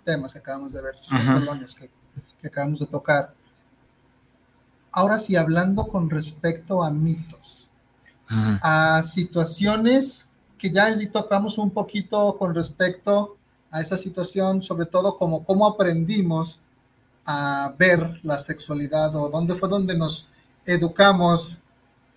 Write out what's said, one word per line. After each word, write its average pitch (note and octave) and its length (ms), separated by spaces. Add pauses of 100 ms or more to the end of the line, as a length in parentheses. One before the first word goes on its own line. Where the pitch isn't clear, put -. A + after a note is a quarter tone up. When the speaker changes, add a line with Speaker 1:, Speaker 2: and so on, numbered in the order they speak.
Speaker 1:
temas C#3+ 300
que C#3 60
acabamos C3+ 340
de C3+ 80
ver, C3+ 140
estos - 180
Speaker 2:
Ujú. B2 100
Speaker 1:
cuatro C3 180
bloques D3 340
que, - 140 (520)
que D#3 60
acabamos D3 320
de D3 80
tocar. C#3+ 460 (1600)
Ahora G3+ 280
sí, G3 160
hablando F3 520
con E3+ 220
respecto E3 760
a D3+ 80
mitos, - 800 (600)
Speaker 2:
Ujú. A2 320
Speaker 1:
a D#3+ 420
situaciones G#3+ 1300 (280)
que F#3+ 140
ya G3 160
ahí G#3 200
tocamos G#3 500
un G#3 140
poquito G3+ 680
con F3+ 160
respecto F#3 840 (320)
a D#3+ 120
esa F#3 160
situación, F#3+ 640
sobre E3+ 240
todo F#3+ 320
como E3 280
cómo G3 200
aprendimos E3+ 960 (680)
a C#3+ 520
ver E3+ 460
la D3 160
sexualidad D3+ 760
o D3 140
dónde E3+ 260
fue F#3 140
donde F#3 280
nos - 320 (360)
educamos F3 960 (560)